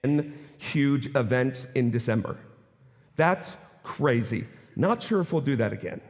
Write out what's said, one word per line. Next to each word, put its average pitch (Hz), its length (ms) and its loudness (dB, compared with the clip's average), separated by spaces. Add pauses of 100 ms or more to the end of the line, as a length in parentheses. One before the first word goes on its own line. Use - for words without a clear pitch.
ten 147 320 0 (240)
huge 139 580 0
events 127 600 0
in 120 160 4
December? 113 480 -2 (760)
That's 180 360 2 (320)
crazy. 113 640 0 (300)
Not 196 280 0
sure 202 180 2
if 165 100 -2
we'll 156 120 0
do 135 140 0
that 107 140 2
again. - 380 -8